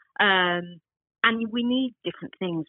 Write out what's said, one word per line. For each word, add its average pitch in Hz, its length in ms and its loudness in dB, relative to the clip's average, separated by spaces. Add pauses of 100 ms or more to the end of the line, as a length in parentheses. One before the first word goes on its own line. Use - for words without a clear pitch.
(200)
Um, 175 640 2 (420)
and 226 280 0
we 240 120 -2
need 254 300 0 (100)
different - 360 -10
things 165 300 -4